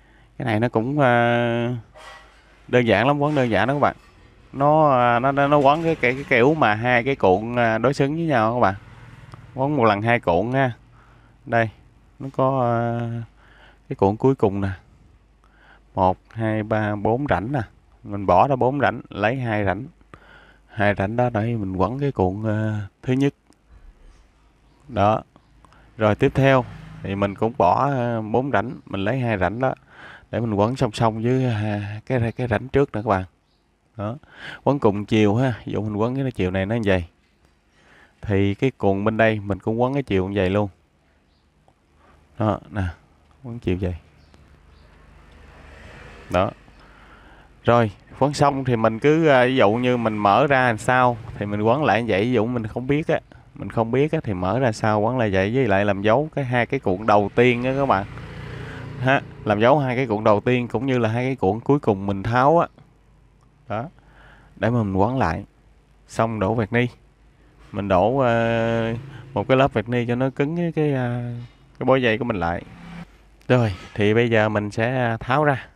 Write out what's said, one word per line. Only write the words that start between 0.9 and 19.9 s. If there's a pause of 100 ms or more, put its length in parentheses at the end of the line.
à, (920)
đơn
giản
lắm,
quấn
đơn
giản
đó
các
bạn. (560)
Nó,
à,
nó,
nó,
nó
quấn
cái,
cái,
cái
kiểu
mà
hai
cái
cuộn,
à,
đối
xứng
với
nhau
các
bạn. (800)
Quấn
một
lần
hai
cuộn
ha. (760)
Đây, (480)
nó
có,
à, (1160)
cái
cuộn
cuối
cùng
nè. (1300)
Một, (120)
hai,
ba,
bốn
rãnh
nè. (420)
Mình
bỏ
ra
bốn
rãnh,
lấy
hai
rãnh. (800)